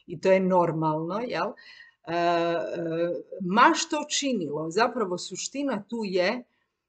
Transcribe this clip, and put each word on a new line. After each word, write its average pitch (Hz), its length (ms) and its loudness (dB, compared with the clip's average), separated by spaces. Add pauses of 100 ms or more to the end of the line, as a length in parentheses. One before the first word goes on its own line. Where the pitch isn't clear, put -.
i 165 140 -10
to 190 100 4
je 190 80 6
normalno, 165 800 0
jel? 196 280 -4
E, - 680 -14
e, 170 460 2 (840)
ma 233 340 6
što 294 300 -4 (140)
činilo, 165 500 -4
zapravo 220 480 0
suština 233 680 -6
tu 233 200 -8
je 190 400 0 (460)